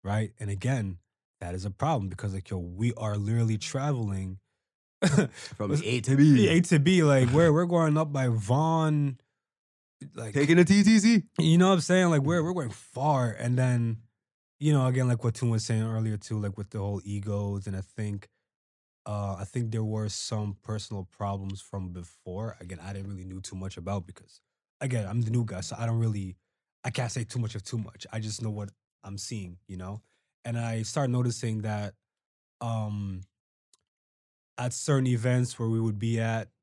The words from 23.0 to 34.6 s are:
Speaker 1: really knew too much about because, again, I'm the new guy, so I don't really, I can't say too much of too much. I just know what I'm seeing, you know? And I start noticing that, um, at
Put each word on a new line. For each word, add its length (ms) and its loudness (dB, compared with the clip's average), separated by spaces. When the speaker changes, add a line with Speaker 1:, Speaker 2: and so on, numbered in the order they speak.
Speaker 1:
really 140 -12
knew 160 -12
too 160 -14
much 200 -10
about 300 -6
because, 340 -20
again, 280 -2
I'm 140 -2
the 80 -2
new 140 0
guy, 180 -8
so 160 -10
I 80 -4
don't 140 0
really, 360 -2
I 60 -4
can't 220 -4
say 120 -6
too 140 -8
much 160 -4
of 100 -8
too 140 -6
much. 340 -10
I 80 -6
just 220 -8
know 80 -4
what 200 -8
I'm 140 -12
seeing, 400 -10
you 80 -12
know? 260 -10
And 140 -6
I 240 -4
start 280 -2
noticing 520 -2
that, 320 -6
um, 640 -6
at 140 -4